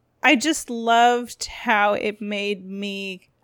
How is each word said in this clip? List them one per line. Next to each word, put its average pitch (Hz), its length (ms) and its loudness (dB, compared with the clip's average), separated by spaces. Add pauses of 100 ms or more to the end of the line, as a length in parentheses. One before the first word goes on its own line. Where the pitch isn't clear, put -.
(240)
I 277 120 6
just 302 340 -2
loved 233 760 2
how 208 480 0
it 214 280 -4
made 202 440 -4
me, 196 640 -10 (160)